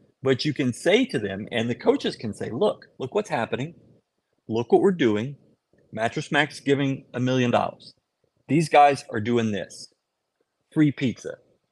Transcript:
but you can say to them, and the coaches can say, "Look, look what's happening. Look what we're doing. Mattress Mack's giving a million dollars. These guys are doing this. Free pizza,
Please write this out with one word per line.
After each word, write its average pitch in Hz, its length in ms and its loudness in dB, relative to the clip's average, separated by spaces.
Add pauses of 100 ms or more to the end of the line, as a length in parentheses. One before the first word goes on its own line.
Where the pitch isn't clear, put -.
(220)
but 127 220 0
you 151 80 -2
can 127 200 -2
say 208 340 2
to - 120 -4
them, 101 320 -8
and 117 200 -2
the 117 40 -4
coaches 247 400 -2
can 107 200 -8
say, - 160 -8
"Look, 170 360 -2 (120)
look 131 160 -8
what's 208 160 -2
happening. 127 440 -4 (760)
Look 117 220 -2
what 190 120 6
we're 196 100 4
doing. 131 440 0 (560)
Mattress 117 380 -6
Mack's 147 300 0
giving 135 540 0
a 123 60 -4
million 127 300 2
dollars. - 440 -2 (540)
These 151 200 2
guys 143 420 6
are 117 100 -4
doing 113 320 0
this. - 360 -10 (840)
Free 151 180 4
pizza, - 440 -4 (360)